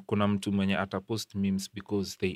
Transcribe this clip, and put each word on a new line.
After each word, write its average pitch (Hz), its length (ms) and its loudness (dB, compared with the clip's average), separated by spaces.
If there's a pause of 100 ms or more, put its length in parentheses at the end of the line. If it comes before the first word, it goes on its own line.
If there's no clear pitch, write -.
kuna 104 200 2
mtu 101 240 0
mwenye 98 260 2
atapost 98 580 -4
memes 98 380 0
because 98 440 -4
they 92 180 0